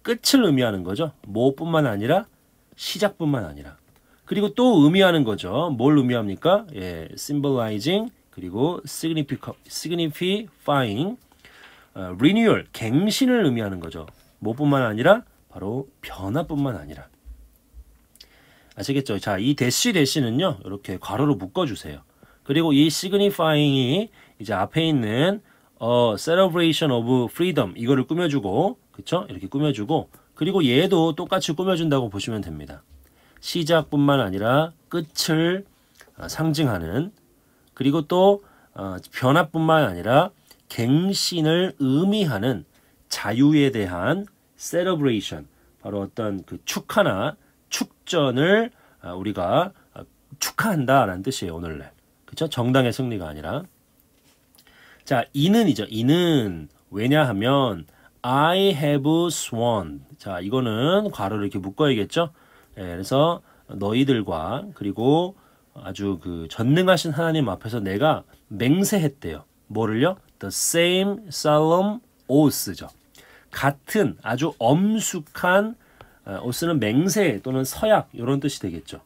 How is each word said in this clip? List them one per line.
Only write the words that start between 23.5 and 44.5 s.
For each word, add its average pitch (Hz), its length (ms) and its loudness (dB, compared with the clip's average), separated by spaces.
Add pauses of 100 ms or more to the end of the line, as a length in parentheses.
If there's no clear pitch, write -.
이제 104 140 -6
앞에 156 340 -2
있는, 147 540 0 (380)
어, 117 380 2
celebration 165 720 2
of 120 400 2
freedom, 143 460 0
이거를 127 300 0
꾸며주고, 151 680 0 (140)
그쵸? 175 380 -6
이렇게 92 180 -12
꾸며주고, 135 600 -2 (240)
그리고 180 320 0
얘도 165 500 2
똑같이 180 380 -4
꾸며준다고 160 560 0
보시면 101 320 -6
됩니다. 78 420 -12 (580)
시작뿐만 147 800 2
아니라 117 540 0 (160)
끝을, 170 760 -2 (520)
어, - 100 -14
상징하는, 143 840 -2 (600)
그리고 143 300 0
또, 190 400 4 (300)
어, 95 240 -10 (140)
변화뿐만 160 720 2
아니라 113 480 2 (380)
갱신을 170 1120 0
의미하는 135 840 0 (440)
자유에 139 640 2
대한 107 540 -2 (300)